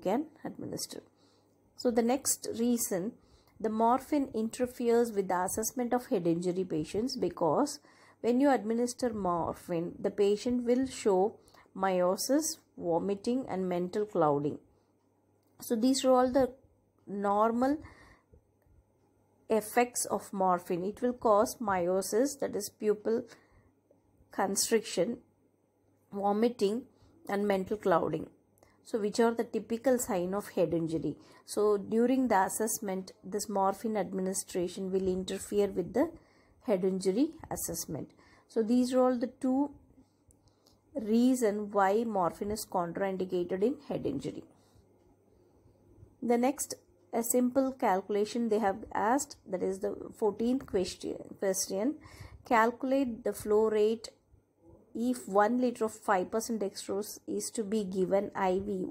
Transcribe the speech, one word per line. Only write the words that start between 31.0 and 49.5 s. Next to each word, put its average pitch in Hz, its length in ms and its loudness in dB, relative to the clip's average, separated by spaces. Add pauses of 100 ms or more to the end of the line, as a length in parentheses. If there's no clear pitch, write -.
So 208 320 2
during 240 520 2
the 190 120 4
assessment, 190 720 -2 (120)
this 196 240 -6
morphine 202 480 0
administration 185 960 -4
will 190 160 0
interfere 190 600 -2
with 190 260 -4
the 320 180 2 (540)
head 196 180 0
injury 190 480 2 (180)
assessment. - 600 -8 (360)
So 226 160 0
these 247 300 2
are 254 80 6
all 254 180 4
the 247 200 -2
two 269 320 0 (1200)
reason 220 760 2
why 202 320 4
morphine 202 480 -2
is 214 180 -6
contraindicated 185 920 -2
in 254 160 0 (100)
head 180 180 -4
injury. 143 380 -6 (1800)
The 240 160 2
next, 262 380 -2 (380)
a 233 100 -2
simple 254 480 2
calculation 214 800 0
they 208 100 2
have 208 240 0 (100)
asked, 233 440 0 (100)
that 180 160 -4